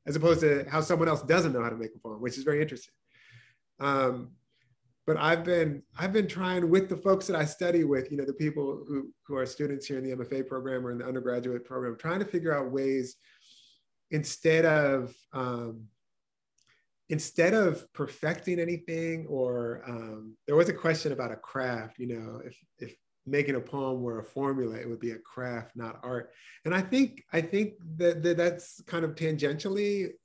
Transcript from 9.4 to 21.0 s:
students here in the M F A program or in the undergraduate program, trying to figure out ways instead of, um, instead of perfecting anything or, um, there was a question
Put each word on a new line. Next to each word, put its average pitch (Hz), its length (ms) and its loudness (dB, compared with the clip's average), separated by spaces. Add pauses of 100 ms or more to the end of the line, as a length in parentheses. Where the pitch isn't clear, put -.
students 139 400 -4
here 139 120 -4
in 131 80 -4
the 131 80 -4
M 127 80 -6
F 117 100 -8
A 135 120 -2
program 131 440 -4
or 120 40 -4
in 120 80 -6
the 123 60 -8
undergraduate 123 600 -2
program, 127 320 -6
trying 175 220 -2
to 202 60 -2
figure 165 300 0
out 135 160 -2
ways 135 460 0 (960)
instead 160 520 2
of, 139 500 4 (200)
um, 120 560 -6 (1200)
instead 165 440 2
of 196 380 2
perfecting 165 680 -4
anything 165 680 -4
or, 123 580 -2
um, 110 600 -12
there 143 100 0
was 175 140 6
a - 40 -4
question 160 380 0